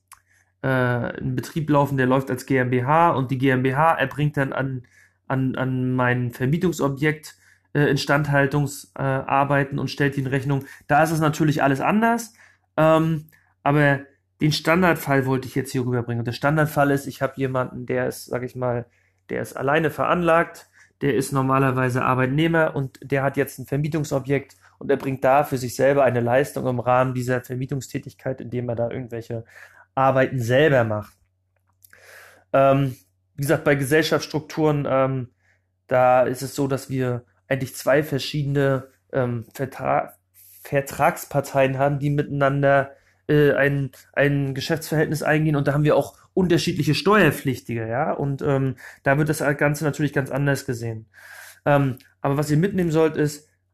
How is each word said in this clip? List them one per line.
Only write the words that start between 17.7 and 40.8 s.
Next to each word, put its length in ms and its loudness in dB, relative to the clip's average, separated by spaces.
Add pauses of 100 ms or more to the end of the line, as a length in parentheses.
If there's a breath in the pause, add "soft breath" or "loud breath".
der 220 -2
ist, 200 -10
sag 180 -6
ich 100 -12
mal, 320 -4 (420)
der 120 -6
ist 160 -10
alleine 340 0
veranlagt, 760 0 (340 soft breath)
der 140 0
ist 180 -2
normalerweise 680 2
Arbeitnehmer 720 2
und 280 -6
der 200 -2
hat 160 -2
jetzt 200 -4
ein 80 -14
Vermietungsobjekt 920 -2 (220 soft breath)
und 120 -6
er 60 4
bringt 280 -4
da 200 4
für 120 -4
sich 200 -8
selber 280 4
eine 160 2
Leistung 460 0
im 140 -2
Rahmen 340 2
dieser 260 -2
Vermietungstätigkeit, 1040 -8
indem 260 -6
er 60 -4
da 160 -4
irgendwelche 540 -10 (500 loud breath)
Arbeiten 460 2
selber 440 4
macht. 300 -6 (1400 loud breath)
Ähm, 440 4 (400)
wie 60 -8
gesagt, 220 0
bei 120 4
Gesellschaftsstrukturen, 1080 0
ähm, 420 0 (580)
da 380 4
ist 180 -2
es 120 -8
so, 120 0
dass 240 -6
wir 340 -4 (220)
eigentlich 280 -4
zwei 280 2
verschiedene, 880 -2 (240)
ähm, 420 -2
Vertra-, 580 -4 (500)
Vertragsparteien 1160 -2